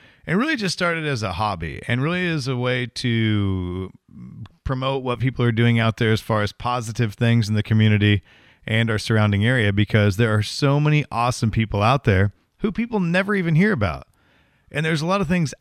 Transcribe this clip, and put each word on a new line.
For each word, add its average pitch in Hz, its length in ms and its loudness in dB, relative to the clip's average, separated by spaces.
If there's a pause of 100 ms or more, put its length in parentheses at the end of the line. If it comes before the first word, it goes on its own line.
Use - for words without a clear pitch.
(260)
And 165 140 -2
really 269 160 0
just 202 180 -4
started 170 320 -4
as 135 160 -4
a 98 120 -4
hobby 85 540 -6
and 123 140 -2
really 180 260 -2
as 151 200 -4
a 131 100 -4
way 123 300 -2
to 98 1040 -2 (720)
promote 135 400 -4
what 123 160 -4
people 123 260 0
are 120 60 4
doing 117 260 4
out 113 200 0
there 113 140 2
as 110 100 0
far 107 200 -2
as 104 100 -2
positive 120 640 -4
things 117 360 2
in 107 60 0
the 107 60 0
community 104 640 4 (420)
and 113 240 0
our 110 80 0
surrounding 107 480 2
area, 117 260 2
because 104 460 2
there 113 160 2
are 104 100 2
so 143 360 0
many 151 320 2
awesome 117 400 -2
people 104 320 0
out 127 200 2
there 101 300 2 (240)
who 214 140 -4
people 233 280 -4
never 190 360 0
even 170 200 0
hear 196 160 4
about. 92 360 -2 (640)
And 151 140 -6
there's 160 200 -2
a - 20 -4
lot 190 160 0
of 175 60 -2
things 170 340 0